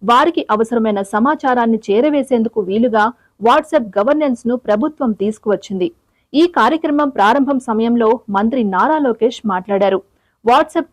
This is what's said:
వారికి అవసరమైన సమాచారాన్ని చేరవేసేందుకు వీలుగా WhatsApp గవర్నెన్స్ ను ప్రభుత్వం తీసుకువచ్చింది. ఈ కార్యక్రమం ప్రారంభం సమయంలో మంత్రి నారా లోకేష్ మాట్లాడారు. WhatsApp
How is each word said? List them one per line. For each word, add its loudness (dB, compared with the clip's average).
వారికి 2
అవసరమైన 0
సమాచారాన్ని 0
చేరవేసేందుకు 0
వీలుగా 0
WhatsApp 0
గవర్నెన్స్ 0
ను 0
ప్రభుత్వం -2
తీసుకువచ్చింది. -4
ఈ 4
కార్యక్రమం 0
ప్రారంభం 2
సమయంలో 0
మంత్రి 0
నారా 0
లోకేష్ -2
మాట్లాడారు. -2
WhatsApp 2